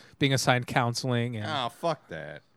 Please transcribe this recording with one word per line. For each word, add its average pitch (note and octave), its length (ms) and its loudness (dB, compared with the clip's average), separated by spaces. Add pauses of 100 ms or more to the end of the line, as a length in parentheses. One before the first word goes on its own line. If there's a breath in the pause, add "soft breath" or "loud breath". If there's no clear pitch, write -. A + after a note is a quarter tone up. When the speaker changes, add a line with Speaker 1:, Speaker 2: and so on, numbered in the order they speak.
(180 soft breath)
Speaker 1:
being C#3 160 4
assigned B2 320 4
counseling A#2+ 720 0
and G#2+ 120 -6
Speaker 2:
Oh, C3+ 200 -2
fuck - 400 -4
that. D2+ 340 -10 (140)